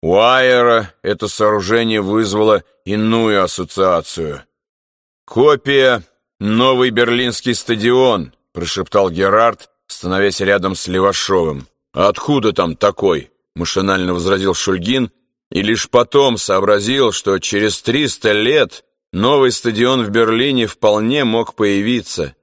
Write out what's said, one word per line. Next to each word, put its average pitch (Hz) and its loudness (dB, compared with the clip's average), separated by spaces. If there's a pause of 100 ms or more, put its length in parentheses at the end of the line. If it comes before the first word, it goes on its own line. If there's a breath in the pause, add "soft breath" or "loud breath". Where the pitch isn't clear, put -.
У 85 2
Айера 120 4 (100)
это 104 -4
сооружение 107 0
вызвало 107 0 (220)
иную 107 0
ассоциацию. 85 -4 (800)
"Копия — 131 2 (360)
новый 123 2
берлинский 120 -2
стадион", 117 0 (200)
прошептал 92 -2
Герард, 98 0 (180)
становясь 95 -2
рядом 95 0
с - -8
Левашовым. 92 0 (260)
"Откуда 104 0
там 85 -2
такой?" 92 0 (240)
машинально 92 -2
возразил 95 0
Шульгин, 101 -2 (400)
и - -4
лишь 107 -4
потом 123 2
сообразил, 104 0
что 98 -2
через 104 -2
триста 117 -2
лет 117 0 (260)
новый 127 2
стадион 120 0
в 104 -6
Берлине 117 0
вполне 110 0
мог 113 -2
появиться. 101 -2